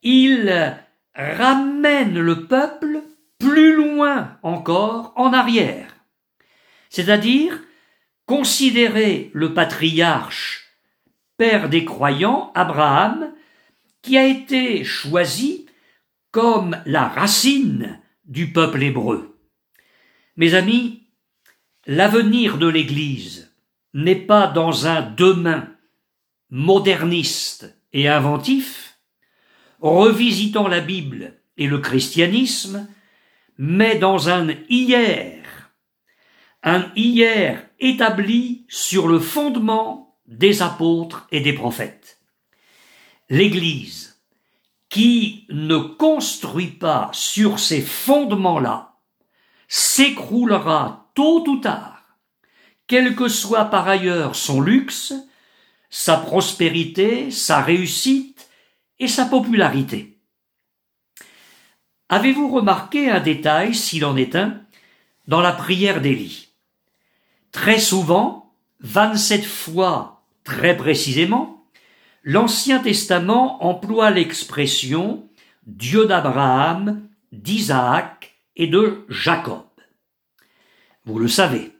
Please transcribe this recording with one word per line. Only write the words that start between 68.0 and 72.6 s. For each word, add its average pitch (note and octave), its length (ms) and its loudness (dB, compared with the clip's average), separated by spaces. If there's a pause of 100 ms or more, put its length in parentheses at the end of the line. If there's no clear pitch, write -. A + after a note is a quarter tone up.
vingt-sept G#3 640 0
fois D#3+ 800 -4 (200)
très F3 340 0
précisément, D#3+ 920 -2 (560)
l'Ancien A#3 560 0